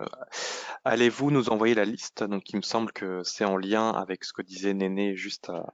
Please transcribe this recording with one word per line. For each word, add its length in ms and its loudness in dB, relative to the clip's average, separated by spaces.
<laughs> 540 -8
allez-vous 460 4
nous 180 4
envoyer 260 4
la 100 4
liste ? 380 -4
Donc, 280 -4
il 60 -2
me 60 0
semble 300 -2
que 320 -4
c'est 200 -2
en 120 4
lien 340 2
avec 340 -4
ce 100 -10
que 80 -8
disait 320 -2
Néné 420 0
juste, 320 -10
euh, 140 -6